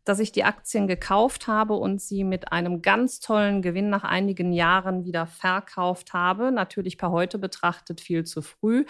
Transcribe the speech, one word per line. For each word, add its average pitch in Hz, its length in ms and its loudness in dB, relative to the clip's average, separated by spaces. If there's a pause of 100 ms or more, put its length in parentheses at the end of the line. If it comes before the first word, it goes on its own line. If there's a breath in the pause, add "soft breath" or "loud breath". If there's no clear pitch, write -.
dass 202 160 2
ich 214 120 -2
die - 120 0
Aktien 214 440 0
gekauft 196 580 0
habe 214 300 2
und 190 260 -2
sie 196 220 -4
mit 190 280 -2
einem 175 300 0
ganz 220 380 2
tollen 202 420 2
Gewinn 185 300 0
nach 202 120 0
einigen 185 480 0
Jahren 180 540 2
wieder 170 220 -2
verkauft 185 840 -2
habe. 190 400 0
Natürlich 190 460 -4
per 175 140 -2
heute 180 260 0
betrachtet 175 640 -4
viel 165 220 -2
zu 160 180 -10
früh. 233 480 0